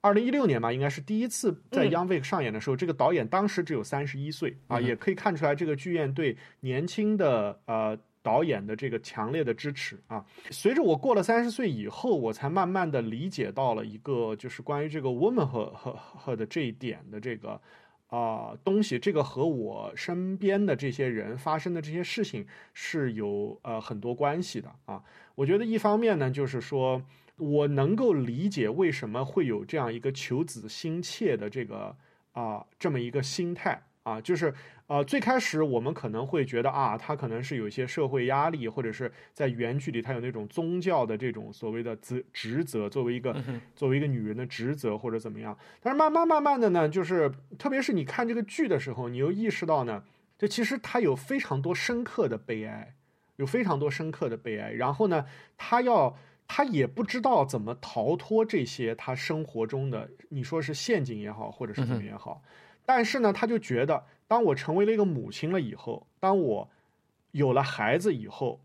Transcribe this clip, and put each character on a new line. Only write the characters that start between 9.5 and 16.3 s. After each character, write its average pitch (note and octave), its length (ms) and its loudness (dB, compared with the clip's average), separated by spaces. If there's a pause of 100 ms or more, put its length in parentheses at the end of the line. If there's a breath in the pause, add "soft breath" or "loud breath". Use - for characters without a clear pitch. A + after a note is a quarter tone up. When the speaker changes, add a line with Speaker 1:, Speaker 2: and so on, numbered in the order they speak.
Speaker 1:
支 D3 180 -4
持 - 360 -8
啊。 A2 180 -8 (260 loud breath)
随 - 220 2
着 D4+ 100 4
我 E3+ 140 6
过 A#3+ 180 4
了 G3 80 6
三 A#3 220 4
十 A#3+ 60 0
岁 A3+ 200 -2
以 G#2+ 160 -4
后， G3+ 300 0
我 A2+ 160 0
才 C3+ 160 -4
慢 F3+ 180 2
慢 F3+ 240 0
的 C3 120 0
理 A#2 260 -4
解 A2 240 -4
到 B2+ 220 0
了 G#2+ 100 -4
一 G#2+ 140 -12
个 A#2 380 -2
就 G2+ 120 -12
是 - 140 -12
关 D3 200 -2
于 D#3 60 -4
这 D3+ 140 -6
个 C3 80 0
womanhood C3+ 640 2
和， - 180 -10
和， - 0 -
和 - 420 -8